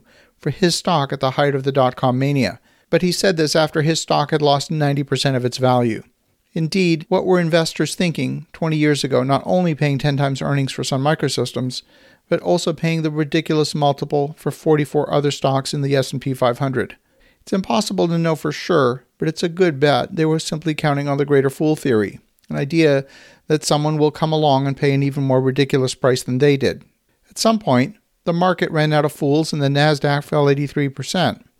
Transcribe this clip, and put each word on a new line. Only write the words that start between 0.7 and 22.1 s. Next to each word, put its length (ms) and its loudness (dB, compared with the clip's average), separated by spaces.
stock 360 0
at 60 -4
the 140 0
height 240 0
of 80 -6
the 80 0
dot-com 440 2
mania. 440 0
But 140 0
he 80 0
said 260 0
this 200 0
after 260 0
his 160 0
stock 320 0
had 120 0
lost 280 2
ninety 320 0
percent 340 -2
of 80 0
its 140 -4
value. 460 2
Indeed, 560 0
what 180 0
were 140 4
investors 560 0
thinking 560 -4
twenty 240 -2
years 260 2
ago, 220 0
not 200 0
only 300 0
paying 240 0
ten 180 0
times 240 -2
earnings 300 -2
for 140 -8
Sun 180 -2
Microsystems, 800 -2
but 120 0
also 320 0
paying 300 -2
the 80 -2
ridiculous 640 -2
multiple 640 -2
for 140 -6
forty-four 640 0
other 180 0
stocks 440 -2
in 80 -4
the 120 0
S 180 0
and 100 -6
P 100 -4
five 260 0
hundred? 380 -4
It's 100 -10
impossible 560 0
to 100 0
know 160 0
for 160 -4
sure, 540 0
but 100 -2
it's 140 -4
a 60 -2
good 300 0
bet 380 0
they 80 0
were 140 2
simply 360 -4
counting 340 -2
on 100 0
the 60 0
greater 260 2
fool 260 0
theory, 440 0